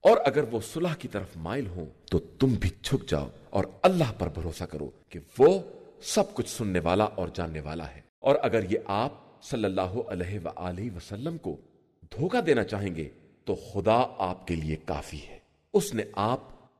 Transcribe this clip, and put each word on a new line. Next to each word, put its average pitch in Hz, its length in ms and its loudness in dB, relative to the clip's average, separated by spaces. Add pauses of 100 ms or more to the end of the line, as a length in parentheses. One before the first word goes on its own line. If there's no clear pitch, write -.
اور 214 200 10
اگر 139 260 4
وہ 113 140 0
صلح 160 300 -2
کی - 140 -8
طرف 92 280 -6
مائل 95 300 -4
ہوں 87 200 -8 (240)
تو 92 80 4 (200)
تم 131 220 4
بھی 90 100 2 (120)
جھک - 260 -2
جاؤ 71 200 0 (220)
اور 98 140 0 (180)
اللہ 170 360 4
پر 85 100 -2
بھروسہ 80 360 -8
کرو 76 240 -8 (200)
کہ 87 100 -14 (200)
وہ 135 100 10 (580)
سب - 280 2
کچھ - 160 -2
سننے 98 280 -2
والا 90 260 4
اور 87 300 -2
جاننے 80 260 -6
والا 76 340 -8
ہے۔ - 60 -20 (200)
اور 139 220 4
اگر 107 280 2
یہ 107 80 2 (160)
آپ 120 180 0 (300)
صلی 117 220 -2
اللہ 92 300 0 (140)
علیہ 92 360 -6
وآلہ 92 520 -6
وسلم 135 420 -8
کو 80 180 -6 (560)
دھوکہ 185 280 0
دینا 135 240 4
چاہیں 101 320 -4
گے 76 120 -6 (380)
تو 101 80 0
خدا 101 420 2 (220)
آپ 90 280 -4
کے 87 100 0
لیے 78 280 -2
کافی 73 440 -6
ہے۔ - 100 -18 (360)
اس 190 200 2
نے 107 100 -2 (200)
آپ 123 160 0 (400)